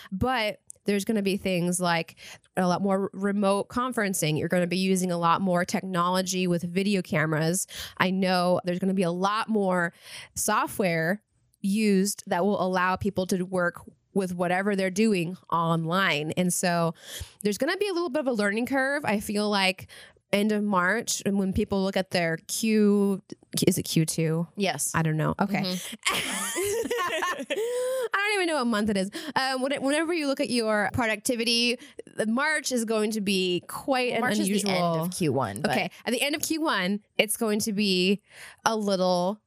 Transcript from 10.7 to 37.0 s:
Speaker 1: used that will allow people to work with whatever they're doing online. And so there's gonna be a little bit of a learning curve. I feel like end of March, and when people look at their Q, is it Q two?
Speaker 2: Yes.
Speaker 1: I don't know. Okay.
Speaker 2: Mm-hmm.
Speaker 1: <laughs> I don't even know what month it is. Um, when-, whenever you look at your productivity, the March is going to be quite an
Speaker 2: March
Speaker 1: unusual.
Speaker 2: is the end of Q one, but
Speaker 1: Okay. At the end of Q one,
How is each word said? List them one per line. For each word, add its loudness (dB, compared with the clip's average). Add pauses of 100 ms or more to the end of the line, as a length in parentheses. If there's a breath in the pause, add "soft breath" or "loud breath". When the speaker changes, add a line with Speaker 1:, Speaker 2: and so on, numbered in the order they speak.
Speaker 1:
used 2
that 2
will 2
allow 0
people -2
to 0
work -2 (340)
with -2
whatever 0
they're 2
doing 2 (140)
online. 2
And 2
so 2 (500 loud breath)
there's 0
gonna 0
be 0
a -2
little -2
bit -2
of -2
a 2
learning 0
curve. 0
I 0
feel -2
like 2 (460 loud breath)
end 4
of 0
March, 0
and 0
when 0
people 0
look -2
at -2
their 0 (100)
Q, 2 (440)
is 4
it -4
Q 2
two? -2
Speaker 2:
Yes. -2
Speaker 1:
I 2
don't 0
know. 0
Okay. 0
Speaker 2:
Mm-hmm. -6 (100)
Speaker 1:
<laughs> -4
I -2
don't 0
even 0
know 0
what 0
month 0
it 0
is. 0 (260 loud breath)
Um, -2
when-, -2
whenever 0
you -2
look 0
at -2
your 0
productivity, 0 (380 loud breath)
the 0
March 0
is 0
going 0
to -4
be 0
quite -2
an 0
Speaker 2:
March 0
Speaker 1:
unusual. 2
Speaker 2:
is 0
the 0
end 0
of -4
Q 0
one, -2
but 0
Speaker 1:
Okay. 0 (160 loud breath)
At -2
the 0
end 0
of -4
Q -2
one, 0 (180)